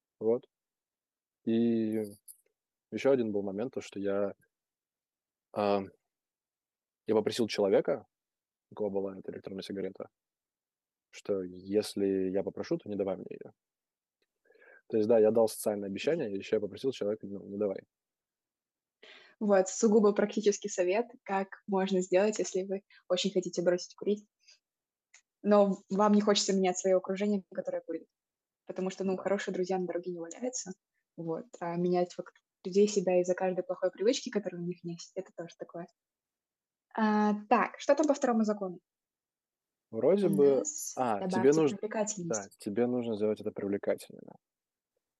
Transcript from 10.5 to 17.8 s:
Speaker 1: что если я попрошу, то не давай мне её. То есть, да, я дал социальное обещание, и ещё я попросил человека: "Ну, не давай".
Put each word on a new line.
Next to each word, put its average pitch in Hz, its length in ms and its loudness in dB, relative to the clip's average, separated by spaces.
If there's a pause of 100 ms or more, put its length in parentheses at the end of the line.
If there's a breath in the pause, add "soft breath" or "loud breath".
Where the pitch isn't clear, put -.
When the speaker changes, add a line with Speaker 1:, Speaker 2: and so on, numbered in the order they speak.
Speaker 1:
что 98 320 -4
если 98 640 -2 (260)
я 95 100 0
попрошу, 101 360 -6
то - 100 -14
не 104 80 -6
давай 95 200 -2
мне 92 140 -12
её. - 220 -16 (1400 soft breath)
То 117 60 0
есть, 107 120 4
да, 117 100 6
я 107 120 8
дал 113 180 6
социальное 101 400 -4
обещание, 123 440 -2
и 98 60 -4
ещё 101 180 -2
я 104 40 -2
попросил 104 320 -4
человека: 101 340 -4
"Ну, 98 200 -12
не 98 120 -8
давай". 101 200 -2 (1600 loud breath)